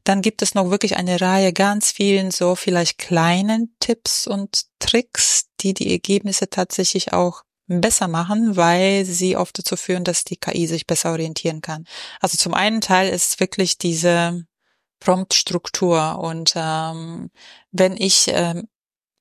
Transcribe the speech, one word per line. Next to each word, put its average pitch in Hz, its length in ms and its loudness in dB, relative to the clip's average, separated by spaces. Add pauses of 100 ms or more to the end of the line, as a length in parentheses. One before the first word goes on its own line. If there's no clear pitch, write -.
Dann 196 160 2
gibt 214 200 -2
es 202 140 -2
noch 190 140 2
wirklich 196 260 0
eine 180 240 0
Reihe 185 320 2
ganz 202 400 0
vielen 196 400 0
so 180 240 0
vielleicht 175 420 0
kleinen 196 840 0
Tipps - 480 -2
und 202 380 -4 (140)
Tricks, - 680 0 (120)
die 196 140 0
die 196 180 -4
Ergebnisse 196 580 -2
tatsächlich - 640 -2
auch 175 320 0 (240)
besser 185 400 2
machen, 190 480 2
weil 180 480 4
sie 185 320 0
oft - 240 -2
dazu - 160 -4
führen, 180 300 -4
dass 175 180 0
die - 140 -8
K - 160 -6
I 170 140 0
sich 160 200 -4
besser 165 240 0
orientieren 160 480 -4
kann. 160 260 -10 (360)
Also - 160 0
zum 170 160 -2
einen 214 260 2
Teil 190 300 2
ist - 320 -2
wirklich 185 360 0
diese 170 680 0 (540)
Prompt-Struktur 175 1200 0
und, 165 360 -4
ähm, 165 720 -6 (420)
wenn 185 260 4
ich, 190 320 2
ähm, 170 380 -2 (540)